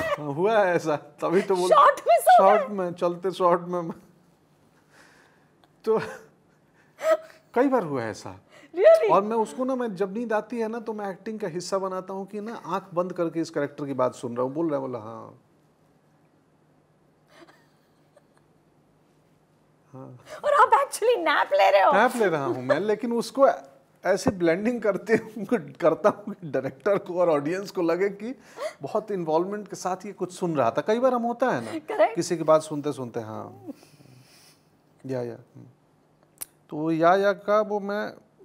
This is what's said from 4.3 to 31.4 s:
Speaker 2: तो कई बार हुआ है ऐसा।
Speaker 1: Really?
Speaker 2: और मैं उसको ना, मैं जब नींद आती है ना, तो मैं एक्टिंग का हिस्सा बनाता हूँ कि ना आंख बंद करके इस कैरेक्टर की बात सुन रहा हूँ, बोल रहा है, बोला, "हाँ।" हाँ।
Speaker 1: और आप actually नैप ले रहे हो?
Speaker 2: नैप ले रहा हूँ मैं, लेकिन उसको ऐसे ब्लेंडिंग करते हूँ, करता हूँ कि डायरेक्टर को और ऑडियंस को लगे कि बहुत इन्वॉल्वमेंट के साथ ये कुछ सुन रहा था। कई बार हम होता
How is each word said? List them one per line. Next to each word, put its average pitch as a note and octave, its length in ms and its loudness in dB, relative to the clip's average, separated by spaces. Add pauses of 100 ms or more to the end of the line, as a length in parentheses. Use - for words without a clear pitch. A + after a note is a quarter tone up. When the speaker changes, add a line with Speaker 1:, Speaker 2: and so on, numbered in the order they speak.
Speaker 2:
तो A3 140 2 (1500)
कई C4 140 2
बार B3+ 160 2
हुआ C#3 200 -4
है A2 80 -6
ऐसा। F#2+ 280 -14 (360)
Speaker 1:
Really? A#4+ 360 6
Speaker 2:
और F#3+ 120 6
मैं G#3+ 140 -2
उसको A3+ 280 -2
ना, C4 100 -2
मैं A#3+ 200 -6
जब F#3+ 180 -2
नींद A3+ 200 -4
आती G#3+ 260 -4
है A3 80 -2
ना, A3+ 120 -8
तो A3+ 140 -8
मैं G#3 160 -8
एक्टिंग G#3+ 300 -10
का G#3 80 -6
हिस्सा F3 300 -4
बनाता F#3 360 -6
हूँ G3 120 -10
कि G3+ 160 -12
ना A3+ 120 -12
आंख F#3 300 -8 (100)
बंद F3+ 200 -2
करके E3 280 -4
इस D#3+ 80 -6
कैरेक्टर C#3+ 360 -4
की C#3 80 -6
बात B2+ 220 0
सुन A#2+ 200 -8
रहा B2 100 -2
हूँ, C3+ 80 -6
बोल E3 140 -2
रहा D3 80 -2
है, C#3 60 -4
बोला, B2+ 180 -8
"हाँ।" A2+ 400 -16 (4000)
हाँ। C3 260 -20 (260)
Speaker 1:
और D5 80 2
आप C5+ 340 6
actually A#4 300 0
नैप E4 360 0
ले C#5+ 180 6
रहे D5 100 6
हो? E4 100 6
Speaker 2:
नैप A#3 240 4
ले A3+ 100 2
रहा D#3+ 200 0
हूँ B2+ 180 -4
मैं, C3 160 0
लेकिन G#3+ 340 -2
उसको A#3 340 2 (580)
ऐसे F#3+ 260 0
ब्लेंडिंग G3 500 0
करते G#3+ 320 -2
हूँ, G#3+ 400 -4
करता D#3+ 560 0
हूँ - 240 -6
कि D#3+ 180 -12
डायरेक्टर C3+ 460 -2
को F#3 220 -6
और F3 100 2
ऑडियंस E3 420 -2
को F#3 100 -6
लगे F3 280 0
कि G#3+ 260 -10 (460)
बहुत G#3+ 300 -6
इन्वॉल्वमेंट F#3 560 -2
के F3 80 -14
साथ F#3 300 -6
ये G#3 60 -12
कुछ F3+ 220 -8
सुन E3+ 220 -4
रहा A#2+ 160 4
था। D3 100 -2
कई A3 180 0
बार B3+ 140 2
हम A#3+ 80 -2
होता A#3 280 -2